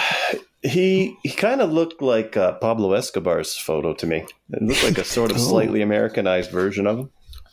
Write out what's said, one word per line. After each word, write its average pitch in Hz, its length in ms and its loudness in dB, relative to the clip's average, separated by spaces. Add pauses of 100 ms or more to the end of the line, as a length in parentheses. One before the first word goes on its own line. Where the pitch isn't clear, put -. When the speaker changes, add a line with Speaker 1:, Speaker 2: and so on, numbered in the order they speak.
(180)
Speaker 1:
<sighs> - 440 -6
he, 185 600 2
he 139 60 -2
kinda 233 380 0
looked 160 340 0
like, 113 340 0
uh, 92 200 2
Pablo 110 400 0
Escobar's 85 640 -2
photo 78 340 -2
to 87 140 -6
me. 80 180 -2 (280)
It - 100 -4
looked 117 220 2
like 117 120 2
a 92 80 -2
sort 117 260 0
of - 60 0
Speaker 2:
<laughs> - 20 -2
Oh. - 20 0
Speaker 1:
slightly 110 420 2
Americanized 104 680 0
version 98 360 0
of 110 140 0
him. 139 100 -10 (420)